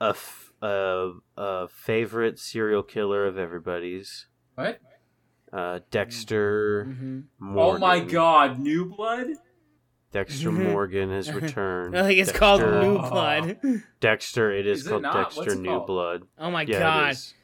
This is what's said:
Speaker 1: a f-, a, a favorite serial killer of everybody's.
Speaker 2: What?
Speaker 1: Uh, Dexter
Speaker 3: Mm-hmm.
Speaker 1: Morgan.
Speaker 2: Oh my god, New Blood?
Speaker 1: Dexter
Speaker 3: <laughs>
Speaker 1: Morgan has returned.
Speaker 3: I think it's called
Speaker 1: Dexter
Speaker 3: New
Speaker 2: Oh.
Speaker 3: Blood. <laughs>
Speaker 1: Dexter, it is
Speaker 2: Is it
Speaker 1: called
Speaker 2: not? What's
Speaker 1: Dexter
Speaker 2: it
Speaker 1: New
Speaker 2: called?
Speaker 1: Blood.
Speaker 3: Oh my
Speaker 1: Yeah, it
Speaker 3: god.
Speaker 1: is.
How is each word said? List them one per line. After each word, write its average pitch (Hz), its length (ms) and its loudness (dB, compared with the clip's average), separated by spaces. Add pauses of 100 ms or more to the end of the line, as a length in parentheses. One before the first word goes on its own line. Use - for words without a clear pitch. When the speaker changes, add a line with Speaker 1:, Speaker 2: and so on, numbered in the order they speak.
Speaker 1:
a 110 100 2
f-, - 420 -8 (100)
a, 95 500 -2 (240)
a 92 320 -6
favorite 113 720 -2
serial 107 440 0
killer 101 440 -2
of 95 120 -4
everybody's. 87 880 -8 (280)
Speaker 2:
What? 185 260 -6 (720)
Speaker 1:
Uh, 90 280 -6 (100)
Dexter 104 1000 -2
Speaker 3:
Mm-hmm. 131 320 -10 (180)
Speaker 1:
Morgan. 160 440 2
Speaker 2:
Oh 185 40 4
my 180 140 6
god, 156 580 4
New 156 280 0
Blood? 226 420 -4 (840)
Speaker 1:
Dexter 135 400 -2
Speaker 3:
<laughs> - 0 -
Speaker 1:
Morgan 98 580 0
has 165 220 -4
returned. 107 680 -4
Speaker 3:
I 185 40 4
think 196 180 4
it's 190 120 0
called 202 280 6
Speaker 1:
Dexter - 220 4
Speaker 3:
New 196 160 4
Speaker 2:
Oh. 131 120 -6
Speaker 3:
Blood. 165 480 0 (260)
<laughs> - 160 -20
Speaker 1:
Dexter, 110 520 2
it 98 140 -2
is 98 140 0
Speaker 2:
Is - 60 -10
it - 40 -4
Speaker 1:
called 107 120 -2
Speaker 2:
not? 95 120 -2
What's - 220 -2
Speaker 1:
Dexter - 160 -2
Speaker 2:
it 95 100 -4
Speaker 1:
New 90 60 -6
Speaker 2:
called? 90 180 -2
Speaker 1:
Blood. 90 360 -4 (160)
Speaker 3:
Oh 160 120 -6
my 170 120 -2
Speaker 1:
Yeah, 151 140 0
it - 40 2
Speaker 3:
god. 156 320 4
Speaker 1:
is. - 320 -14